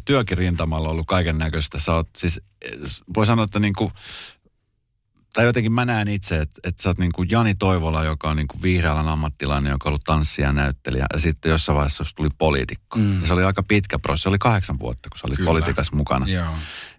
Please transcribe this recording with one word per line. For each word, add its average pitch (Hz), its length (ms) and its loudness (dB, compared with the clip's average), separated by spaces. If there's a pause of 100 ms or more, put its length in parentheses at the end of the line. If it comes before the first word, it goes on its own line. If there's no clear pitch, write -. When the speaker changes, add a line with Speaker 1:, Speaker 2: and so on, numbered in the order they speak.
Speaker 1:
työkin 123 320 0
rintamalla 80 520 0
ollut 80 180 -4
kaiken 85 300 0
näköistä. 78 420 -2
Sä 85 140 0
oot 82 240 0
siis, 87 240 -4 (720)
voi 110 100 4
sanoa, 113 200 4
että 101 140 -2
niinku, 101 320 0 (1400)
tai 113 120 4
jotenkin 117 260 2
mä 123 140 0
näen 110 220 0
itse, 90 340 0
että, - 220 -6
että - 200 -6
sä 95 60 0
oot 85 80 0
niinku 90 260 0
Jani 110 320 2
Toivola, 82 480 2
joka 78 260 -2
on 76 80 2
niinku 73 240 -4
vihreän 82 460 2
ammattilainen, 71 640 -2
joka 69 180 -2
on - 20 2
ollut 71 120 -2
tanssija 76 440 0
ja 71 60 2
näyttelijä. 67 600 -2
Ja 73 60 0
sitten 80 300 0
jossain 78 260 2
vaiheessa 71 280 0
susta - 140 -8
tuli 76 200 0
poliitikko. 73 600 -2
Speaker 2:
Mm. 101 220 2
Speaker 1:
Ja 82 60 -2
se 90 60 2
oli 90 100 4
aika 98 200 2
pitkä 98 360 0
prosessi. 71 240 0
Se 95 60 0
oli 101 80 4
kahdeksan 98 420 0
vuotta, 58 300 -8
kun - 100 -16
sä 67 80 -6
olit 69 100 0
Speaker 2:
Kyllä. 90 100 0
Speaker 1:
politiikassa 80 480 2
mukana. 69 320 2
Speaker 2:
Joo. 85 280 0 (440)